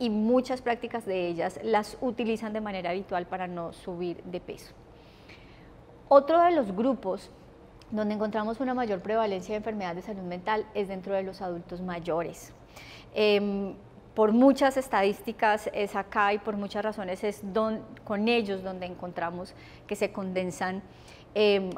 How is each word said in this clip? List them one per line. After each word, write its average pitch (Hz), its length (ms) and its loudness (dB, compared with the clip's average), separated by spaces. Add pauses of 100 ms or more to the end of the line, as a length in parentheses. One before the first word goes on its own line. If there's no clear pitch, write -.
y 240 100 2
muchas 247 500 2
prácticas 233 460 -4
de 185 220 0
ellas 170 340 -4
las 214 380 2
utilizan 226 520 -2
de 220 80 -4
manera 190 300 -4
habitual 185 360 -2
para 185 200 -6
no 175 260 -6
subir 175 520 -8
de 180 160 -8
peso. - 320 -14 (1400)
Otro 285 340 8
de 349 80 6
los 254 220 2
grupos 202 580 -2 (600)
donde 214 220 -2
encontramos 214 440 -2
una 254 160 -2
mayor 214 260 -2
prevalencia 208 520 -2
de 214 60 -2
enfermedades 196 460 -6
de 214 100 -8
salud 185 140 -8
mental 208 460 -2
es 202 140 -2
dentro 190 260 -4
de 190 80 2
los 190 180 -8
adultos 180 400 -8
mayores. 170 720 -4 (640)
Em, 202 600 2 (400)
por 214 180 6
muchas 269 460 6
estadísticas 214 960 2
es 208 200 -2
acá 202 380 2
y 214 60 0
por 208 180 -6
muchas 202 260 -4
razones 202 400 -4
es 208 180 -2 (120)
don-, 220 300 0 (220)
con 214 240 0
ellos 202 340 2
donde 185 240 -8
encontramos 175 680 -6 (320)
que 208 80 -6
se 196 160 0
condensan, 185 720 -4 (520)
em, 202 440 4